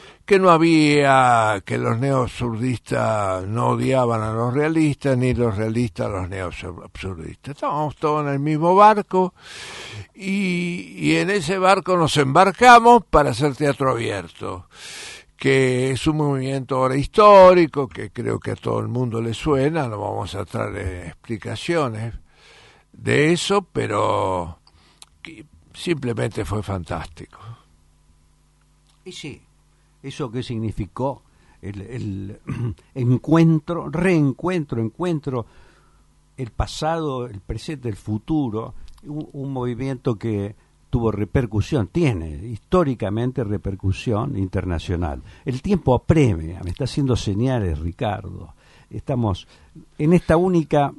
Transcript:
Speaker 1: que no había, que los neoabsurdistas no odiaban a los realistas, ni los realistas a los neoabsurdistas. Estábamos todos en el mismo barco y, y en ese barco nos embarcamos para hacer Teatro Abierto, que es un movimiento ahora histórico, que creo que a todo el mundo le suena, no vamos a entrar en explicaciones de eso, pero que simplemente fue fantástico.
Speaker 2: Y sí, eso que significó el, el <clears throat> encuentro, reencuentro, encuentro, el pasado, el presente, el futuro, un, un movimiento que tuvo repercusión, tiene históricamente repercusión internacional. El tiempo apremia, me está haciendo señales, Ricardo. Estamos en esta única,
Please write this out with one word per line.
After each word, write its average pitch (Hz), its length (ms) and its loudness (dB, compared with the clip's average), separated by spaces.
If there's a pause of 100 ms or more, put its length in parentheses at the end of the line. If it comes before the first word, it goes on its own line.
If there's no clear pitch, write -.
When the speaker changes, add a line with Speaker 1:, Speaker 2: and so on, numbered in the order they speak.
(260)
Speaker 1:
que 196 140 6
no 185 120 6
había, 139 1120 4
que 120 120 -4
los 120 220 -2
neoabsurdistas 117 1500 -2
no 117 240 -2
odiaban 120 520 0
a 110 120 -4
los 120 200 -2
realistas, 147 640 0
ni 127 160 2
los 117 240 0
realistas 110 500 -4
a - 20 -6
los 92 200 -6
neoabsurdistas. 92 1300 -12
Estábamos 151 400 -4
todos 151 300 -2
en 143 80 -2
el 139 60 -2
mismo 156 360 0
barco 202 580 4 (840)
y, 180 840 -4
y 156 200 0
en 165 120 0
ese 190 280 -2
barco 185 400 4
nos 160 200 0
embarcamos 220 920 8
para 143 220 4
hacer 131 240 -2
Teatro 135 360 0
Abierto, 98 760 -6 (680)
que 131 560 2
es 127 160 -4
un 156 100 2
movimiento 135 600 -2
ahora 131 180 0
histórico, 180 920 8
que 107 220 -12
creo 113 280 -4
que 113 120 -6
a 107 40 -6
todo 110 240 -4
el 110 80 -6
mundo 117 340 -4
le 117 120 -4
suena, 143 540 0
no 107 120 -8
vamos 104 360 -6
a 98 60 -6
entrar 107 360 -6
en 92 300 -8
explicaciones 113 1080 -6 (800)
de 131 400 2
eso, 196 300 0 (100)
pero 101 880 -2 (600)
que - 220 -18 (300)
simplemente 120 720 -4
fue 104 180 -4
fantástico. 87 760 -10 (1600)
Speaker 2:
Y 185 80 -18
sí, 147 300 -14 (600)
eso 139 300 -8
que 123 120 -4
significó 113 800 -6 (380)
el, 101 200 -12
el 104 640 -10
<clears throat> 117 300 -6 (200)
encuentro, 156 920 2
reencuentro, 156 920 0
encuentro, 139 640 -4 (920)
el 123 140 -10
pasado, 151 760 -4
el 104 160 -14
presente, 120 480 -10
el 101 60 -6
futuro, 113 800 -4 (300)
un, 151 280 -10
un 139 180 -10
movimiento 123 640 -4
que 104 400 -4 (340)
tuvo 113 220 0
repercusión, 104 760 -2
tiene 110 480 0
históricamente 120 1080 -2
repercusión 101 920 -4
internacional. 87 840 -4 (200)
El 127 200 -4
tiempo 170 320 2
apremia, 90 680 2
me 90 60 -8
está 90 140 -6
haciendo 131 320 0
señales, 104 640 -2
Ricardo. 92 720 -8 (380)
Estamos 117 560 -4 (500)
en 151 160 2
esta 165 240 4
única, 165 600 2